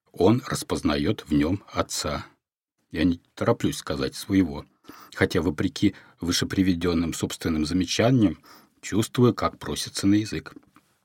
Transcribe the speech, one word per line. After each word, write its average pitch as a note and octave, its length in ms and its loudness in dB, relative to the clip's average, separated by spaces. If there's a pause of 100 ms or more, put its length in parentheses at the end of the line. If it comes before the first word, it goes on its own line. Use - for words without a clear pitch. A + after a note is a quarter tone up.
(100)
Он - 360 4
распознает D2 800 -2
в D2+ 80 -2
нем D#2 320 0
отца. - 580 -6 (680)
Я E2 120 0
не F2 180 0 (120)
тороплюсь F#2+ 440 0
сказать C#2 360 -6
своего, F2 520 0 (480)
хотя, F#2 260 0
вопреки F2 540 0 (260)
вышеприведенным E2+ 920 0
собственным D#2+ 500 -4
замечаниям, F#2+ 760 2 (440)
чувствую, A2+ 520 2
как - 240 -4
просится - 480 -6
на G2+ 100 6
язык. G#2 380 -4 (500)